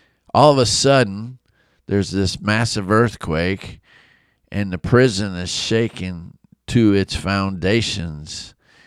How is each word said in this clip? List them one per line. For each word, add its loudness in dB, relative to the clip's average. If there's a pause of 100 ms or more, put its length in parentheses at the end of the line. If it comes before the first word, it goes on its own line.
(340)
all 6
of 4
a 4
sudden, 0 (480)
there's -2
this -2
massive -2
earthquake, 0 (680)
and -6
the -6
prison 2
is -8
shaken -4 (300)
to 4
its 0
foundations. -4 (320)